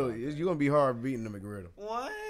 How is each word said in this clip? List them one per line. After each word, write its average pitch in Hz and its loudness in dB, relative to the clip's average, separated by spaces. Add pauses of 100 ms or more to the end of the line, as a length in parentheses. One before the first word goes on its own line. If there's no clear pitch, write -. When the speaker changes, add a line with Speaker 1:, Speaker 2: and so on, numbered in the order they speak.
Speaker 1:
about 113 -4
that. 139 -4
Speaker 2:
you 160 -2
gonna 180 2
be 143 4
hard 139 6
beating 123 -2
the 113 -4
McGriddle. 101 -8
Speaker 1:
What? 226 -4 (180)